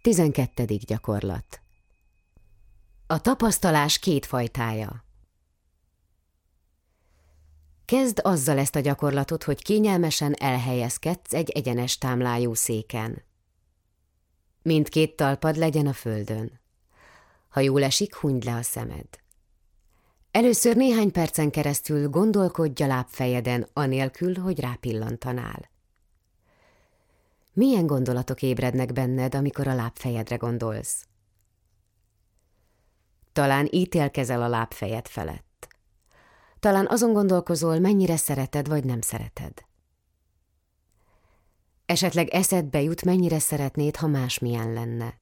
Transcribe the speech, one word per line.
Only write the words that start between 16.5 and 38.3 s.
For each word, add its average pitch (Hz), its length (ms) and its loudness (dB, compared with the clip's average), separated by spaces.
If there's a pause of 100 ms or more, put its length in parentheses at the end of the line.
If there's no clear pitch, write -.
Ha - 100 -2
jól 139 240 4
esik, 139 320 0
hunyd 131 280 0
le 120 120 -2
a 117 60 -4
szemed. 117 460 -8 (1200)
Először 233 440 4
néhány 226 360 4
percen 156 400 0
keresztül 147 580 0
gondolkodj 170 720 2
a 139 40 2
lábfejeden, 123 840 -2
anélkül, 135 680 -2
hogy 185 200 -2
rápillantanál. 117 1120 -6 (1800)
Milyen 214 340 4
gondolatok 127 540 -2
ébrednek 123 520 0
benned, 127 420 -2
amikor 139 320 -2
a 131 80 0
lábfejedre 120 600 -4
gondolsz? 117 720 -6 (2250)
Talán 143 380 2
ítélkezel 143 680 0
a 120 60 0
lábfejed 113 600 -4
felett. - 600 -12 (920)
Talán 196 280 4
azon 226 260 2
gondolkozol, 175 640 2
mennyire 185 380 4
szereted 139 500 -2